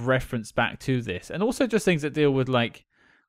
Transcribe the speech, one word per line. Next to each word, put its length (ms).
reference 460
back 280
to 220
this. 280
And 120
also 240
just 180
things 180
that 100
deal 180
with, 180
like, 360